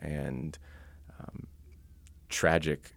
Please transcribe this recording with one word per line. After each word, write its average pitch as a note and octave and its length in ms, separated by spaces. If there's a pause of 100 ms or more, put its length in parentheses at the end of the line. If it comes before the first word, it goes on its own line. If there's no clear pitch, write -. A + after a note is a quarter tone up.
and, D2 560 (640)
um, - 280 (800)
tragic D#2+ 680